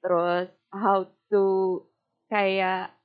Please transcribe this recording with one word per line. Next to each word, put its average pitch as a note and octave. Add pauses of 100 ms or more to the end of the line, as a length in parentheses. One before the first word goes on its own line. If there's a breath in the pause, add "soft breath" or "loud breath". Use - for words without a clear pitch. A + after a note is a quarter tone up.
terus F3 (220)
how G3 (240)
to F#3+ (480)
kayak F#3+ (120)